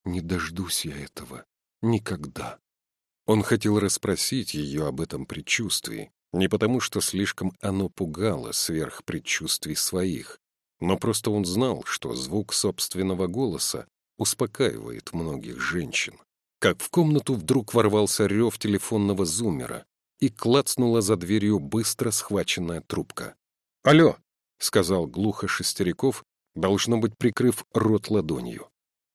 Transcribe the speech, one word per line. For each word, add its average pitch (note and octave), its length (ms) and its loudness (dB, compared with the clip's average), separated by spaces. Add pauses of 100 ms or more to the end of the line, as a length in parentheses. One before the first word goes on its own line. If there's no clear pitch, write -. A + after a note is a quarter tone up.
Не F2+ 160 -4
дождусь E2+ 640 -4
я D2 120 -8
этого C2+ 480 -14 (360)
никогда». G2+ 760 -4 (680)
Он G#2+ 160 4
хотел G#2 360 2
расспросить G2+ 760 -2
ее D2 340 -4
об C2+ 140 -4
этом C#2 260 -6
предчувствии, - 840 -4 (220)
не F#2 160 2
потому A2 320 2
что - 200 -2
слишком F#2 600 -2
оно G2 280 0
пугало G2 640 -4
сверх - 520 -4
предчувствий - 720 -4
своих, F#2 640 -4 (420)
но F#2 180 2
просто - 320 0
он G#2 140 0
знал, G2+ 400 0
что - 300 -6
звук G#2+ 380 -4
собственного F#2+ 760 -2
голоса F#2+ 580 -2 (320)
успокаивает A2+ 920 -2
многих - 480 -6
женщин. - 580 -4 (400)
Как F#2 220 2
в - 100 -6
комнату D3+ 440 4
вдруг A2 400 0
ворвался G#2+ 520 4
рев G#2 320 2
телефонного G2+ 680 2
зуммера E2 600 -4 (340)
и C#3 100 2
клацнула A#2+ 720 4
за G#2 160 2
дверью G2+ 420 2
быстро G#2+ 520 -2
схваченная F2 720 -2
трубка. - 540 -6 (480)
«Алло!» — D3+ 340 8 (420)
сказал F2+ 480 2
глухо G2 420 -2
Шестеряков, - 760 -2 (300)
должно G2+ 440 2
быть, A2 180 0
прикрыв A#2+ 560 2
рот A2 380 2
ладонью. D#2+ 580 -2 (460)